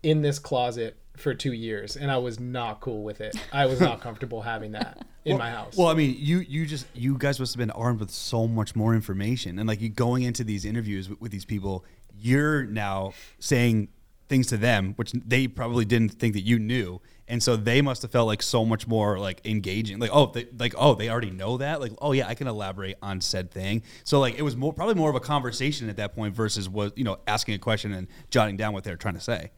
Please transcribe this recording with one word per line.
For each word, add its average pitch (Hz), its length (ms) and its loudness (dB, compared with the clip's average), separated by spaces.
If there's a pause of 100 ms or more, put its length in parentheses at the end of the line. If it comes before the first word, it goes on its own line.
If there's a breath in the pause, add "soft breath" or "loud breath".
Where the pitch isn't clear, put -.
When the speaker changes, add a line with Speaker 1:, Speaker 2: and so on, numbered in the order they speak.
Speaker 1:
in 156 200 4
this 143 160 2
closet 123 580 -2 (220)
for 139 140 -2
two 131 200 -2
years, 110 420 -6
and 139 160 -2
I 131 60 2
was 123 220 -4
not 123 420 -6
cool 107 220 -6
with 107 180 -8
it. 107 140 -8 (180)
I 139 120 4
was 131 140 2
not - 220 4
Speaker 2:
<laughs> - 60 -10
Speaker 1:
comfortable 113 340 -8
having 110 320 -6
that - 320 -8 (200)
in 151 80 2
Speaker 2:
Well, 131 60 2
Speaker 1:
my 117 120 -2
house. 110 260 -8
Speaker 2:
well, 180 100 8
I 160 60 6
mean, 147 240 4
you, 147 220 2
you 160 260 -4
just, 147 280 -8
you 127 240 0
guys 135 220 0
must 127 140 -2
have 120 60 -8
been 113 120 0
armed 120 280 2
with 104 120 -4
so 113 360 0
much 110 280 0
more 110 200 4
information, 104 640 -2
and, 110 80 0
like, 107 140 0
you 113 80 -2
going 123 340 2
into 123 200 -2
these 104 220 -4
interviews 104 440 -4
with, 101 120 -12
with 110 100 -8
these 98 140 -8
people, 98 400 -4 (320 soft breath)
you're 139 480 4
now 98 480 -2 (260 loud breath)
saying 117 500 4 (380)
things 131 200 4
to 120 100 -2
them, 101 380 2
which - 180 -4
they 127 340 2
probably 120 380 0
didn't 113 280 4
think 113 200 0
that 101 80 -2
you 113 180 4
knew. 107 420 -2 (260 soft breath)
And 120 160 -2
so 123 120 4
they 117 260 4
must 135 200 0
have - 100 -8
felt, 120 160 6
like, 107 140 0
so 113 240 2
much 113 220 0
more, 104 320 2
like, 95 260 -6
engaging. 104 540 -2
Like, 117 120 0
oh, 139 160 8
they, 117 200 -6 (100)
like, 120 200 -2
oh, 127 180 6
they 104 140 -4
already 113 200 -2
know 98 280 -6
that? 143 220 -4
Like, 123 120 -6 (100)
oh, 147 100 0
yeah, 131 160 2
I 110 60 -6
can 131 140 -6
elaborate 98 560 -6
on 95 180 -4
said 92 300 -2
thing. 98 320 -2 (200 loud breath)
So, 147 160 4
like, 127 180 2
it 143 40 -4
was 143 140 -2
more, 143 180 -2
probably 208 220 0
more 160 160 4
of 135 40 0
a 127 40 0
conversation 131 680 -2
at 98 80 -8
that 104 180 -4
point 107 200 -4
versus 107 320 0
was, 104 280 -2
you 131 80 -2
know, 101 240 -2
asking 107 280 0
a 95 40 -6
question 107 340 -2
and 92 140 -6 (240 loud breath)
jotting 107 260 4
down 107 160 -2
what 95 100 -8
they're 92 140 -6
trying 101 160 -4
to - 60 -8
say. 92 380 -4